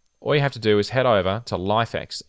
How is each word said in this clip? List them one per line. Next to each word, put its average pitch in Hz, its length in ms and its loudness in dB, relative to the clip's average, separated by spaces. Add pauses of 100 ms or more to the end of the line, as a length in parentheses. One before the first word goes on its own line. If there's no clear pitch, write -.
(200)
All 139 160 -2
you 143 60 2
have 139 100 -2
to 120 80 -14
do 107 180 4
is 101 120 0
head 131 180 0
over 101 400 2
to 95 100 -4
LifeX, 98 720 -2